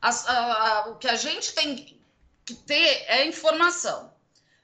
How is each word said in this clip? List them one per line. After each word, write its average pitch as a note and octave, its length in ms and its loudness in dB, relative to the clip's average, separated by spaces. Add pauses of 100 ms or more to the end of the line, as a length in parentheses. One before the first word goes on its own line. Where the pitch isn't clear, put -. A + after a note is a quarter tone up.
As-, - 260 0
a, B3 40 2
a, A3 560 2
o G#3+ 80 -14
que B3+ 120 -6
a A#3 80 4
gente D4+ 380 -4
tem D4 440 -4 (460)
que A#3+ 100 -12
ter D4 520 0
é B3+ 200 2
informação. D#4+ 880 0 (480)